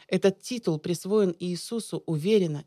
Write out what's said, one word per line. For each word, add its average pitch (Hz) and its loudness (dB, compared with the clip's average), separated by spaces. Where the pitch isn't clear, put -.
Этот 190 2
титул 190 -2
присвоен 185 0
Иисусу 180 -6
уверенно 165 2